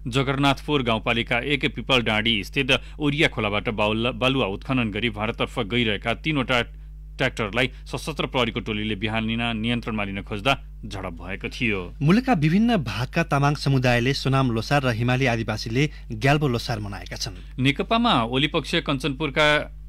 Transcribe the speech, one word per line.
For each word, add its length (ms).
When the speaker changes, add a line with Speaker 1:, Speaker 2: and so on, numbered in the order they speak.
Speaker 1:
जगन्नाथपुर 800
गाउँपालिका 640
एक 320
पिपल 260
डाँडी 300
स्थित 520
ओरिया 320
खोलाबाट 480
बाउल-, 400
बालुवा 300
उत्खनन 340
गरी 220
भारततर्फ 460
गइरहेका 460
तीनवटा 380
ट्र्याक्टरलाई 480
सशस्त्र 480
प्रहरीको 320
टोलीले 320
बिहान 320
नियन्त्रणमा 440
लिन 200
खोज्दा 320
झडप 400
भएको 320
थियो। 280
Speaker 2:
मुलुकका 400
विभिन्न 400
भागका 480
तामाङ 320
समुदायले 560
सोनाम 400
लोसार 240
र 160
हिमाली 320
आदिवासीले 880
ग्याल्बो 320
लोसार 320
मनाएका 400
छन्। 400
Speaker 1:
नेकपामा 520
ओली 160
पक्ष 320
कञ्चनपुरका 960